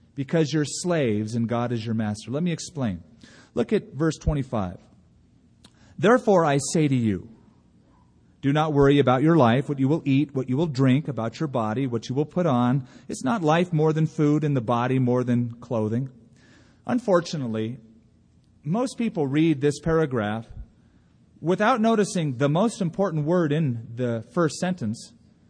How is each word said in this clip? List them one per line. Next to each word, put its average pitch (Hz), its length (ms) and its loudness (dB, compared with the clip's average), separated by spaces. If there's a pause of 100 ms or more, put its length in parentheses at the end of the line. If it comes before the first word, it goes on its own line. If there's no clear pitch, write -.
(160)
Because 143 380 0
you're 156 100 0
slaves 120 720 -2
and 117 140 0
God 120 240 -2
is 110 120 -6
your 117 100 -4
master. 107 360 -4
Let 147 120 -4
me 175 100 -2
explain. 113 500 -6 (520)
Look 233 180 -2
at 190 200 -2
verse 156 220 0
twenty-five. 127 600 -4 (1200)
"Therefore 196 460 4
I 143 140 2 (120)
say 156 160 2
to 139 80 2
you, 104 320 -2 (1160)
do 139 120 0
not 156 180 0
worry 143 280 6
about 127 240 4
your 165 120 6
life, 131 320 4
what 143 120 -4
you 135 80 2
will 151 180 0
eat, 139 300 2
what 127 120 -2
you 127 80 -2
will 165 120 0
drink, 135 400 2
about 113 320 -6
your 160 80 -2
body, 127 400 -2
what 117 200 -4
you 127 80 -6
will 147 100 0
put 175 200 -2
on. 127 420 2 (200)
Is - 160 -10
not 240 180 -2
life 170 320 2
more 156 200 2
than 160 120 0
food 151 380 0
and 147 120 0
the 127 60 0
body 123 380 0
more 123 240 2
than 120 360 0
clothing?" 120 500 -4 (760)
Unfortunately, 135 920 -2 (880)
most 220 340 -4
people 185 300 -2
read 151 340 2
this 147 180 0
paragraph 127 680 -2 (920)
without 208 400 2
noticing 190 560 0
the 143 120 2
most 190 320 0
important 160 440 -2
word 165 260 2
in 135 440 -2
the 117 360 -4
first 170 260 0
sentence, 180 540 -6 (380)